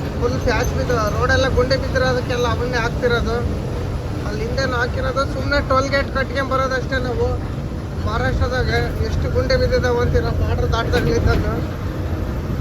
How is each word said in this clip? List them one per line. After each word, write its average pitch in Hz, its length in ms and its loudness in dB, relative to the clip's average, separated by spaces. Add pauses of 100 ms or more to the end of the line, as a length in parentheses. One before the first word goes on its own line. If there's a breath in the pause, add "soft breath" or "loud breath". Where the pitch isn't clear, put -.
(200)
ಫುಲ್ 240 200 2
ಪ್ಯಾಚ್ 233 380 2
ಬಿದ್ದು, 240 420 0
ರೋಡೆಲ್ಲ 254 340 4
ಗುಂಡಿ 247 220 4
ಬಿದ್ದಿರೋದಕ್ಕೆಲ್ಲ 247 720 0
ಅವನ್ನೇ 240 300 0
ಹಾಕ್ತಿರೋದು. 233 580 0 (920)
ಅಲ್ಲಿ 208 180 -2
ಹಿಂದೆನೂ 254 260 -2
ಹಾಕಿರೋದು, 254 520 0
ಸುಮ್ನೆ 277 440 0
ಟೋಲ್ 262 200 2
ಗೇಟ್ 277 260 -2
ಕಟ್ಕೊಂಡ್ 262 360 -2
ಬರೋದಷ್ಟೇ 262 460 0
ನಾವು. 247 300 0 (800)
ಮಹಾರಾಷ್ಟ್ರದಾಗ 247 640 0 (340)
ಎಷ್ಟು 196 280 0
ಗುಂಡಿ 254 260 2
ಬಿದ್ದಿದಾವೆ 247 440 2
ಅಂತೀರ, - 220 2
ಬಾರ್ಡರ್ - 500 0
ದಾಟ್ದಾಗ್ಲಿದ್ದಾಗ 233 880 2 (1000)